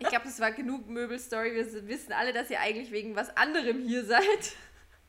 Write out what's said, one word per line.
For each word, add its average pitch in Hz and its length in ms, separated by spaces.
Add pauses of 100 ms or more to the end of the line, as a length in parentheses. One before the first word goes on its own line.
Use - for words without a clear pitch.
ich 254 80
glaub, 233 160
das 262 160
war 220 100
genug 240 380
Möbelstory. 233 680
Wir 226 100
s-, 214 220
wissen 220 260
alle, 247 200
dass 233 180
ihr 220 80
eigentlich 214 320
wegen 214 240
was 214 220
anderem 269 500
hier 240 180
seid. 381 480 (560)